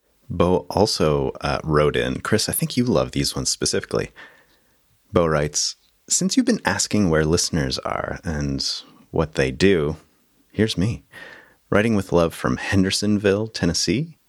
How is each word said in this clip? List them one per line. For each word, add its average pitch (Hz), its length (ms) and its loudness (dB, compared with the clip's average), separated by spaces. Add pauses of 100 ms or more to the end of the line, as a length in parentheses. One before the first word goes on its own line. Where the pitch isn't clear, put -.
(300)
Bo 87 400 2
also, 76 640 2 (100)
uh, 71 200 -2
wrote 73 360 2
in. 62 240 -2
Chris, - 260 0
I - 60 -4
think - 240 -4
you 123 80 2
love 87 260 0
these - 240 -2
ones 65 140 -4
specifically. - 600 -4 (1000)
Bo 90 160 4
writes, 76 480 -2 (340)
"Since - 260 0
you've 254 100 2
been 214 200 0
asking 98 440 0
where 78 160 4
listeners 78 540 0
are - 440 -6
and 73 420 -4 (460)
what 82 220 -2
they 67 180 0
do, 80 460 2 (560)
here's 110 240 0
me. 95 260 -2 (640)
Writing 110 260 2
with 95 180 -2
love 85 200 4
from 62 240 -2
Hendersonville, 101 880 0
Tennessee, 107 720 -2 (100)